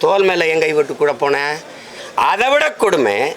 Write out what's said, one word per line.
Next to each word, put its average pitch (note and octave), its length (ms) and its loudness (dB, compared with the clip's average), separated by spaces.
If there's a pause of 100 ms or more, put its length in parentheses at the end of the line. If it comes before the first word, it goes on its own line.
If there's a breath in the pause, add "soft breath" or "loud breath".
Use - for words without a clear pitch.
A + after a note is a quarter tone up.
தோல் G3 240 4
மேல F3 240 0
என் D#3+ 120 0
கை D#3 120 0
விட்டு C#3+ 240 0
கூட D3 120 2 (100)
போனேன். C#3+ 320 0 (720 loud breath)
அதை G3+ 220 0
விட D4 140 2 (160)
கொடுமை, C#3+ 360 2 (200)